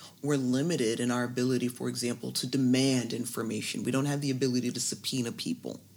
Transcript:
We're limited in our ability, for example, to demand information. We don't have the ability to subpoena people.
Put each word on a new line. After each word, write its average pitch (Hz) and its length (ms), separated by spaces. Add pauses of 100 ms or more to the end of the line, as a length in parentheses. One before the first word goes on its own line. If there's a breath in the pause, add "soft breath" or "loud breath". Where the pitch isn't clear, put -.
(220 loud breath)
We're 143 140
limited 131 640
in 123 140
our 123 120
ability, 123 440
for 123 200
example, 123 440
to - 140
demand 131 680
information. 113 720
We 123 80
don't 135 140
have 143 140
the 143 120
ability 123 400
to - 80
subpoena - 500
people. - 500 (160)